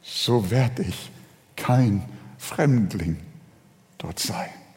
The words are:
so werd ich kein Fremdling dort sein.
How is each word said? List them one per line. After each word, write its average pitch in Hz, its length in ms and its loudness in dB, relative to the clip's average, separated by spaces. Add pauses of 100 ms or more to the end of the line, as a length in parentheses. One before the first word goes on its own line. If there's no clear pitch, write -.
so 113 480 0
werd 123 300 2
ich - 300 -6 (460)
kein 120 480 4 (340)
Fremdling 101 760 2 (840)
dort - 200 -10
sein. - 320 -6 (260)